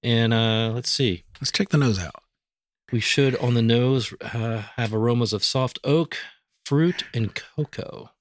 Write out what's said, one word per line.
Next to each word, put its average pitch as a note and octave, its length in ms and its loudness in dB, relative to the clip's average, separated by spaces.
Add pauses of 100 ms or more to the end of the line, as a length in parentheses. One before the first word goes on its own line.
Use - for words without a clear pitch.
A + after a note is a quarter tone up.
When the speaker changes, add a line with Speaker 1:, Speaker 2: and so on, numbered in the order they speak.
Speaker 1:
And, A#2 300 2
uh, A2+ 400 2
let's A#2+ 180 -4
see. G2+ 340 0 (140)
Speaker 2:
Let's - 140 -6
check - 160 -2
the - 80 0
nose B2 220 2
out. F2 240 -10 (680)
Speaker 1:
We A#2+ 100 0
should, C3+ 360 2
on B2 160 2
the A#2+ 80 4
nose, A#2+ 540 2 (180)
uh, A2+ 300 -4 (140)
have A2+ 180 -2
aromas A#2 400 2
of G2+ 100 -2
soft C3 400 -2
oak, D#3 320 0 (480)
fruit, D#3+ 480 2
and A2+ 220 -2
cocoa. - 880 -8